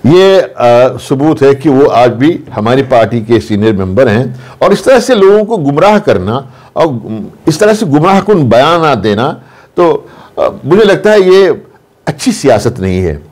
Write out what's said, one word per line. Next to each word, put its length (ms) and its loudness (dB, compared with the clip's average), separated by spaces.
ये, 340 4
अ, 560 0
सबूत 460 -2
है 120 4
कि 140 -4
वो 180 4
आज 240 2
भी 300 -2
हमारी 300 -2
पार्टी 380 0
के 200 0
सीनियर 360 -2
मेंबर 320 0
हैं। 320 -4
और 100 2
इस 120 -2
तरह 160 2
से 140 -2
लोगों 300 4
को 140 -4
गुमराह 400 0
करना 520 -4
और 260 -6
इस 120 -4
तरह 140 2
से 120 -4
गुमराह 340 0
कुन 280 0
बयान 540 0
देना, 400 -4
तो, 320 0
अ, 100 0
मुझे 200 2
लगता 260 0
है 240 4
ये 280 2
अच्छी 260 -4
सियासत 480 -2
नहीं 200 -2
है। 320 -4